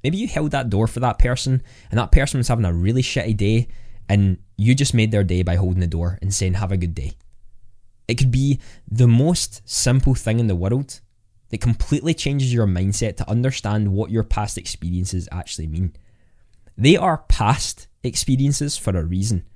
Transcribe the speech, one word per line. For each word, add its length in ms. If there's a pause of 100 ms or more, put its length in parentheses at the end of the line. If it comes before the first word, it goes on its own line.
Maybe 140
you 120
held 240
that 180
door 160
for 140
that 180
person, 440 (280)
and 100
that 100
person 280
was 100
having 160
a 80
really 300
shitty 340
day, 320 (400)
and 300 (180)
you 180
just 200
made 160
their 140
day 180
by 140
holding 240
the 60
door 360
and 120
saying, 200
"Have 180
a 40
good 180
day." 180 (960)
It 80
could 140
be 300 (300)
the 180
most 560
simple 500
thing 240
in 100
the 80
world 440 (480)
that 120
completely 540
changes 380
your 140
mindset 500
to 140
understand 600
what 180
your 140
past 340
experiences 720
actually 360
mean. 280 (800)
They 200
are 320
past 580 (160)
experiences 720
for 200
a 80
reason. 400 (120)